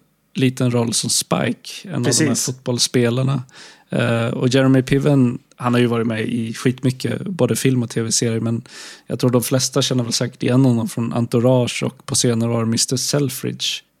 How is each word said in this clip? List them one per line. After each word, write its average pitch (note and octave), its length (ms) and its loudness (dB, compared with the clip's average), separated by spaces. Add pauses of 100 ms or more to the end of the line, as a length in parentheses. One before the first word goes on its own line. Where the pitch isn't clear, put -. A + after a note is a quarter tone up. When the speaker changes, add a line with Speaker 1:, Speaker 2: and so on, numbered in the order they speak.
(340)
Speaker 1:
liten B2+ 360 2
roll A#2 220 0
som - 180 -2
Spike, - 760 -4
en B2+ 160 -4
Speaker 2:
Precis. A#2+ 160 2
Speaker 1:
av D#3+ 40 2
de D3 60 2
här A#2+ 60 0
fotbollsspelarna. B2+ 1080 0 (460)
Eh, A#2 380 0
och - 220 0
Jeremy C3 340 6
Piven, C3+ 560 2 (180)
han B2 180 -2
har B2 60 4
ju B2 60 4
varit A#2 200 0
med A2 220 -2
i A2+ 260 -4
skitmycket, B2+ 720 -2
både B2 300 0
film B2+ 260 0
och A#2 80 -8
T A#2 120 -2
V-serier, A2+ 380 -2
men A2+ 220 -2 (440)
jag - 120 -6
tror B2+ 120 2
de A#2+ 120 4
flesta C3 400 -2
känner B2+ 220 0
väl A#2 80 -6
säkert - 300 -4
igen B2 220 4
honom A#2 240 2
från A#2 240 -4
Entourage A#2+ 720 2
och - 240 -8
på - 80 -4
senare A#2 360 0
år A#2 140 0
mister A#2 320 0
Selfridge. C3 720 -4 (340)